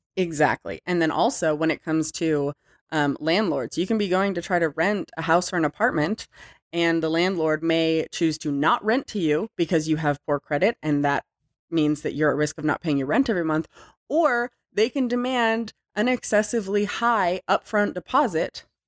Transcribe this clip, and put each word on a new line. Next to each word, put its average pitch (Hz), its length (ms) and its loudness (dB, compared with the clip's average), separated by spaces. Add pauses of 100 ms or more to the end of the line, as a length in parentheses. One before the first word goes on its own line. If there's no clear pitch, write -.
(160)
Exactly. 160 720 0
And 175 140 0
then 160 100 2
also 170 440 0
when 160 160 0
it 143 120 -4
comes 156 300 -2
to, 147 400 -2 (380)
um, 147 300 0
landlords, 156 580 -2
you 180 80 -2
can 220 120 0
be 208 100 -2
going 185 260 0
to 170 80 -6
try 180 160 -2
to 165 120 2
rent 180 460 -2
a 165 60 -6
house 165 300 0
or 185 40 -2
an 165 80 2
apartment, 175 600 -2 (460)
and 165 300 2
the 160 80 -2
landlord 160 520 0
may 160 500 2
choose 160 260 0
to 151 120 -4
not 147 340 2
rent 233 240 0
to - 100 -6
you 165 380 0
because 160 320 2
you 156 80 2
have 151 280 -2
poor 143 160 0
credit, 170 420 0
and 147 220 0
that 143 200 0 (460)
means 151 320 0
that - 120 -4
you're 147 160 2
at 131 60 0
risk 147 220 -2
of 151 60 -6
not 156 160 0
paying 151 180 0
your 135 100 -2
rent 226 200 2
every 185 160 0
month, 160 220 -2 (420)
or 262 420 2 (220)
they 214 160 2
can 254 200 -2
demand 233 640 -2 (220)
an 208 140 0
excessively 208 760 0
high 185 640 0
upfront 208 460 0
deposit 185 720 -2 (240)